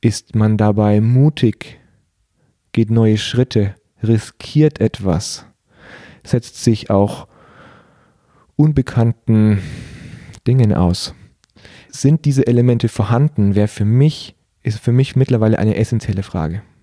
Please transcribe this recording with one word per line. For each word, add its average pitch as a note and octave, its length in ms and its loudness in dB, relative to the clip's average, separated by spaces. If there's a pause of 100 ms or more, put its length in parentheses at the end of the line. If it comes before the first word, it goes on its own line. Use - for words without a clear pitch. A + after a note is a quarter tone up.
Ist - 340 -4
man G#2+ 220 2
dabei G#2 460 2
mutig, B2+ 760 0 (920)
geht A2 180 0
neue A2+ 280 2
Schritte, A2 560 -2 (280)
riskiert A#2 800 0
etwas, - 640 -4 (800)
setzt - 400 -6
sich A2+ 240 0
auch G2+ 400 -2 (1300)
unbekannten A2+ 1040 0 (840)
Dingen A#2+ 260 2
aus? - 420 -2 (760)
Sind - 360 0
diese C3+ 200 0
Elemente A#2+ 420 2
vorhanden, G#2+ 680 0
wäre G#2 140 0
für - 160 -6
mich, B2+ 520 0 (260)
ist A2 160 -6
für - 140 -2
mich C3 240 0
mittlerweile A2 420 2
eine G#2+ 180 0
essentielle G#2+ 460 -2
Frage. E2+ 400 -6 (200)